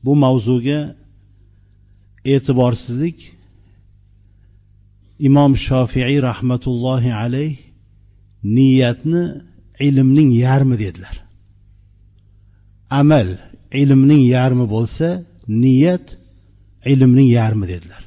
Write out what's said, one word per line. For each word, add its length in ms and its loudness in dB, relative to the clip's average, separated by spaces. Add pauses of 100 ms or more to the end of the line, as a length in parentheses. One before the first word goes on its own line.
Bu 120 0
mavzuga 640 0 (1400)
e'tiborsizlik, 920 -2 (2000)
Imom 360 4
Shofiiy 680 -2
rahmatullohi 920 -4
alayh 420 -6 (880)
niyatni 1000 0 (380)
ilmning 520 2
yarmi 460 0
dedilar. 380 -10 (1700)
Amal 380 2 (440)
ilmning 540 4
yarmi 440 0
bo'lsa, 360 -4 (420)
niyat 580 0 (800)
ilmning 440 4
yarmi 380 0
dedilar. 380 -14